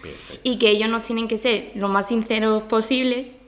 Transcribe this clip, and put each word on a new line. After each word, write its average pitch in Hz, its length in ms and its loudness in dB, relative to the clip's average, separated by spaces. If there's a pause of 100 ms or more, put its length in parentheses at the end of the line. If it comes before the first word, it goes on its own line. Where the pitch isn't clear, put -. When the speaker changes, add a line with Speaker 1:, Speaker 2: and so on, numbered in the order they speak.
Speaker 1:
Perfecto. - 420 -16
Speaker 2:
y 247 160 -2
que 214 120 6
ellos 214 180 4
nos 226 140 0
tienen 226 260 -2
que 226 80 -2
ser 214 380 -2
lo 202 140 -2
más 196 200 0
sinceros 220 560 0
posibles 247 640 0 (200)